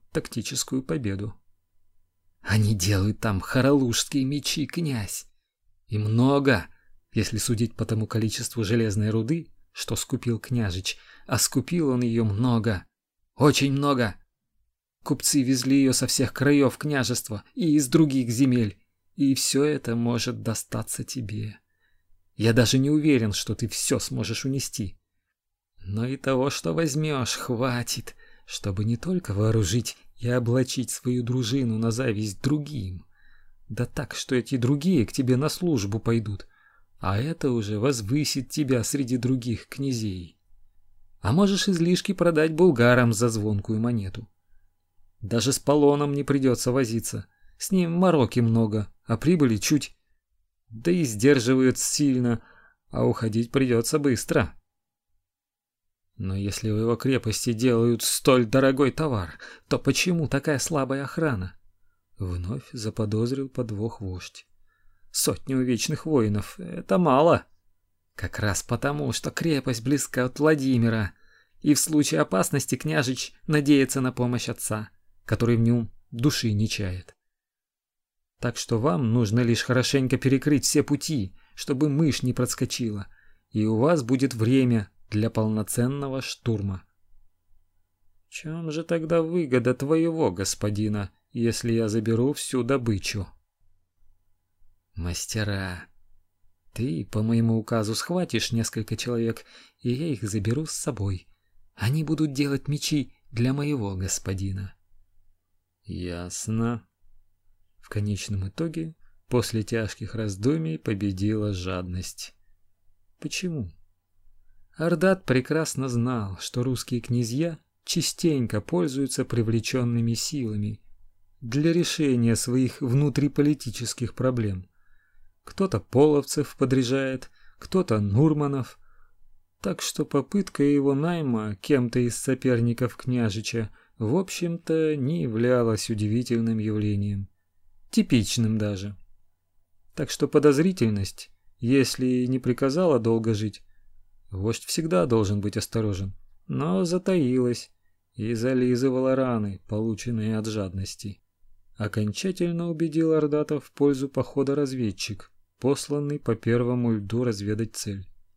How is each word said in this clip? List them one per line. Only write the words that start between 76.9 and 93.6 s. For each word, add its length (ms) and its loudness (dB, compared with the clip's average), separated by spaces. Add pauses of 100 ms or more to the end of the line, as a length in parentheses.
Так 160 -4
что 220 -2
вам 340 0
нужно 280 2
лишь 220 2
хорошенько 540 2
перекрыть 480 2
все 180 2
пути, 520 -4 (200)
чтобы 340 -2
мышь 340 0
не 100 0
проскочила, 760 -4 (420)
и 160 0
у 100 2
вас 260 4
будет 320 0
время 560 4 (200)
для 200 0
полноценного 920 -2
штурма». 640 -4 (1400)
«В 40 -20
чем 400 -8
же 140 -4
тогда 380 0
выгода 520 2
твоего 560 2
господина, 800 -2 (220)
если 400 -2
я 160 2
заберу 440 2
всю 300 -4
добычу?» 640 -2 (1700)